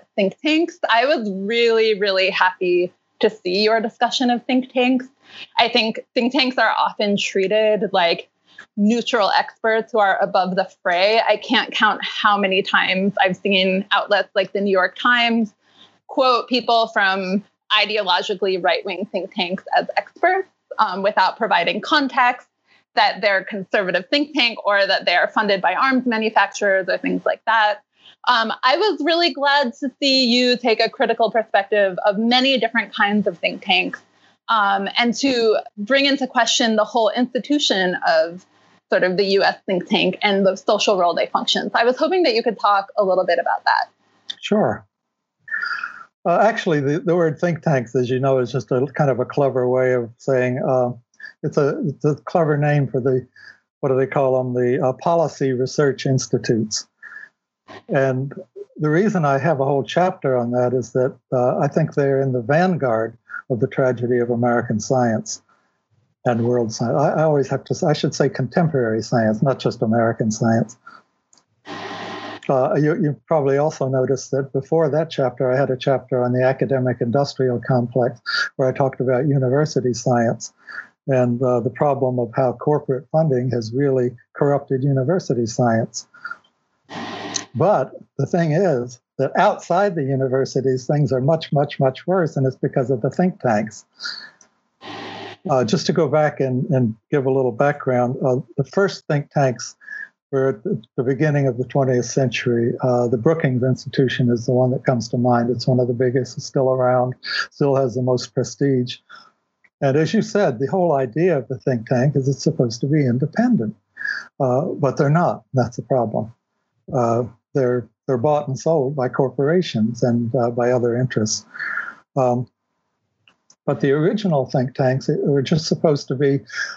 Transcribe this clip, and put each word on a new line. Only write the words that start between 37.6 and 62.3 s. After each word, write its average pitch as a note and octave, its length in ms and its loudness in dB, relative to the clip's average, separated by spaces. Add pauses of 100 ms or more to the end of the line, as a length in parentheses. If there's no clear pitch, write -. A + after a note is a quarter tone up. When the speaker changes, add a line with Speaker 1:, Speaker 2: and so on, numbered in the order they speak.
Speaker 1:
of E3+ 380 0 (440)
sort F#3 140 2
of F#3 140 2
the G3+ 80 2
U G3 180 2
S G3 220 2
think F#3 220 -2
tank F3+ 340 0
and G3 240 2
the F#3+ 100 2
social G#3 420 0
role F3 160 2
they - 140 -2
function. F3 420 -2
So A3 100 0
I A#3 40 2
was B3 140 0
hoping E4 260 0
that C4 120 2
you A#3 80 -2
could A3+ 160 -2
talk G3+ 280 2 (100)
a G#3 60 2
little F#3 220 2
bit F3 140 0
about - 260 -2
that. - 240 0 (500)
Speaker 2:
Sure. F3 460 0 (1400)
Uh, F3 160 2
actually, G3 400 2
the, D3 180 0
the F3+ 160 0
word D#3+ 240 0
think F3 220 -2
tanks, C3 340 0
as B2 140 0
you B2+ 100 0
know, C3+ 200 2
is A#2+ 120 -2
just C3+ 200 -4
a C3 160 2
kind C#3 220 0
of A#2+ 100 0
a B2+ 60 0
clever B2+ 420 0
way B2+ 260 2
of A#2+ 240 -2
saying, B2+ 480 0
uh, B2+ 260 0 (500)
it's D#3 160 -4
a, D#3 300 2
it's - 160 -8
a D3 120 2
clever D#3 420 0
name D3 300 2
for C3 120 -4
the, B2+ 260 0 (540)
what C#3+ 100 -2
do C3 80 2
they C3 100 0
call C3 300 0
them? B2+ 160 -2
The, B2 320 0
uh, C3 80 0
policy D3 600 0
research B2+ 520 0
institutes. A#2+ 840 -2 (1000)
And C3+ 460 0 (420)
the D3+ 140 -2
reason F#3 360 2
I C#3 120 2
have C#3 220 0
a C3+ 60 0
whole C#3 180 0
chapter F3 540 0
on A#2+ 140 -2
that B2 220 0
is B2+ 200 -2
that, B2+ 220 0 (160)
uh, B2+ 280 0
I C#3+ 80 2
think D#3 260 -2
they're C#3 280 2
in C3+ 120 -2